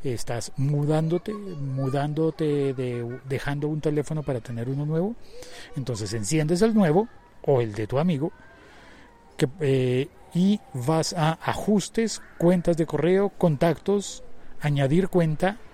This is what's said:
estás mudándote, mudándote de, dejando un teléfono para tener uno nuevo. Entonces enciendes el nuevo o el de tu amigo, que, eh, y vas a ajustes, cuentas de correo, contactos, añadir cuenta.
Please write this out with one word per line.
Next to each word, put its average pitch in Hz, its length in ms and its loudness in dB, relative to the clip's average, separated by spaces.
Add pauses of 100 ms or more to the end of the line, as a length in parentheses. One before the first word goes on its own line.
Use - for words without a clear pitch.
estás 117 540 -4
mudándote, 156 720 0
mudándote 143 1400 -2
de, 123 460 -4 (100)
dejando 143 380 -2
un 151 140 -4
teléfono 151 420 -2
para 135 160 -2
tener 117 280 -6
uno 143 200 -2
nuevo. 175 280 0 (600)
Entonces 110 380 -4
enciendes 156 500 2
el 226 100 4
nuevo 196 340 4 (360)
o 135 180 4
el 110 140 -2
de 107 100 -2
tu 123 140 0
amigo, 160 320 0 (1040)
que, 147 100 2 (120)
eh, 135 480 2 (260)
y 196 260 4 (140)
vas 143 400 0
a 160 200 2
ajustes, - 880 0 (200)
cuentas 175 380 4
de 160 100 0
correo, 185 420 2
contactos, 170 920 0 (360)
añadir 147 480 2
cuenta. 175 520 2 (140)